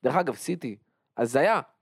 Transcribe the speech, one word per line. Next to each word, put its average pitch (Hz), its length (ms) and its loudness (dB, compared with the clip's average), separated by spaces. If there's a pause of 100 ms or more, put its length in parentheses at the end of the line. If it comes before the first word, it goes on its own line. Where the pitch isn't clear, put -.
דרך 131 120 2
אגב, 185 200 0
סיטי, 139 420 -8 (400)
הזיה, 139 440 2 (200)